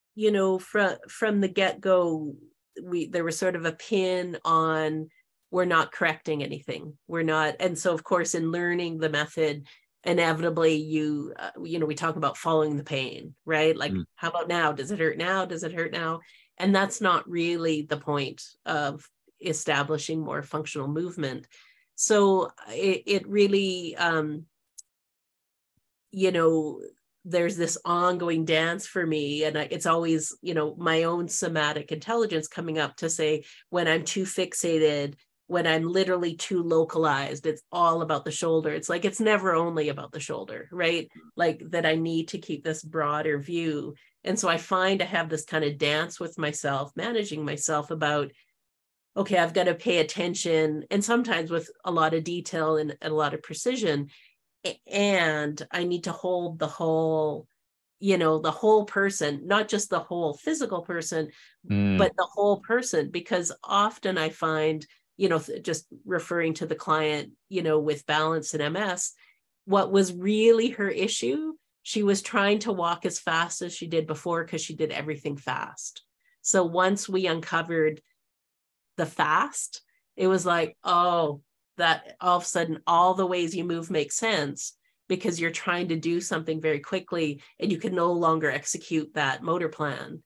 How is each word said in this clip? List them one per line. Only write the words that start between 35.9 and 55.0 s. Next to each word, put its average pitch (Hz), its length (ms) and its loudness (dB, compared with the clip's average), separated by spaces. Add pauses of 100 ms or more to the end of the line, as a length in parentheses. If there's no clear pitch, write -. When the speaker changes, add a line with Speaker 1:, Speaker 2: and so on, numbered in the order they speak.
Speaker 1:
too 175 280 -2
localized, 156 840 0
it's 156 260 -2
all 170 300 4
about 156 220 0
the 160 80 -6
shoulder." 160 400 2
It's 156 160 -4
like, 175 160 -2
it's 196 160 0
never 208 340 4
only 160 360 2
about 135 220 -8
the 160 100 -10
shoulder, 110 500 -10
right? 170 380 -2 (260)
Like, 160 260 0 (100)
that 170 140 0
I 160 100 4
need 165 340 -2
to 190 100 -8
keep 151 240 -8
this 156 200 -4
broader 151 540 -2
view. 151 580 -4 (280)
And 185 160 -2
so 196 80 0
I 165 100 2
find 190 440 0
I 175 40 -2
have 170 220 -2
this 156 180 -4
kind 156 200 -2
of 147 120 -2
dance 151 420 0
with 165 180 -10
myself, 147 580 -4
managing 202 480 -4
myself 147 480 -2
about, 147 400 0 (840)
"Okay, 196 220 2
I've 165 160 2
got 180 100 4
to 175 80 4
pay 175 240 0
attention," 160 920 0
and 202 120 2
sometimes 220 480 0
with 165 180 -4 (140)
a 180 80 -4
lot 160 220 4
of 160 100 0
detail 160 540 -2
and, 151 240 -2
and 156 100 -6
a 156 40 0
lot 151 180 0
of 156 80 -8
precision, 165 680 -2 (560)
a-, - 220 -8
and 160 840 0